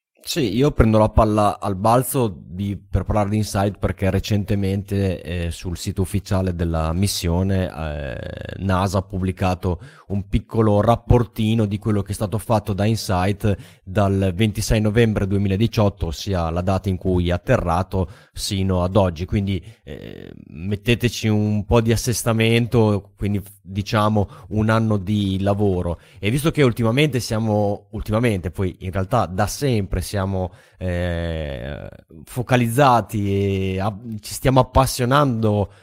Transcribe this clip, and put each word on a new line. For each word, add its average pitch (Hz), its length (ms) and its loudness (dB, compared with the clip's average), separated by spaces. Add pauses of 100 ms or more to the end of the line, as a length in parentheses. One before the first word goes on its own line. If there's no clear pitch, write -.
(220)
Sì, 120 320 -2
io 135 180 2
prendo 110 260 4
la 107 120 4
palla 107 520 2
al 101 160 -4
balzo 120 500 2 (100)
di, 95 400 -6
per - 260 -4
parlare 104 260 0
di 107 80 0
insight 104 420 -2
perché 95 300 -2
recentemente, 98 1120 -2
eh, 85 280 -4
sul 85 280 -8
sito 98 240 -4
ufficiale 92 520 -2
della 82 380 -2
missione, 92 760 0
eh, 73 880 -8
nasa 95 420 0
ha - 20 2
pubblicato 92 800 -2 (280)
un 98 200 -4
piccolo 107 540 2
rapportino 113 840 2
di 101 140 -2
quello 104 220 0
che 101 100 -6
è 101 40 -4
stato 98 220 -4
fatto 104 360 -2
da 101 120 0
insight 101 720 0 (280)
dal 98 520 2
ventisei 107 460 2
novembre 107 440 2
duemiladiciotto, 98 840 0
ossia 85 420 -4
la 87 120 -2
data 95 280 0
in 92 80 0
cui 90 320 2
è - 20 2
atterrato, 87 800 0 (240)
sino 95 500 -2
ad 95 140 0
oggi. 90 280 2
Quindi, 98 380 -2 (200)
eh, 50 480 -14 (180)
metteteci 104 800 0
un 104 360 2
po' 120 140 4
di 113 140 2
assestamento, 113 1200 2
quindi, 101 260 -2 (200)
diciamo, 104 640 0 (220)
un 107 200 0
anno 110 280 2
di 98 420 0
lavoro. 98 600 0 (200)
E 98 100 -2
visto 135 220 0
che 151 100 0
ultimamente 123 580 2
siamo, 104 720 -2
ultimamente, 104 600 -2
poi 92 280 -4
in 92 120 -8
realtà 95 340 0
da 92 220 -2
sempre 104 600 -2
siamo, 95 420 -4 (280)
eh, 82 1080 -6 (360)
focalizzati 107 1500 0
e 92 40 -4
a-, 101 160 -4 (240)
ci - 140 -14
stiamo 135 260 2
appassionando 120 1120 2 (120)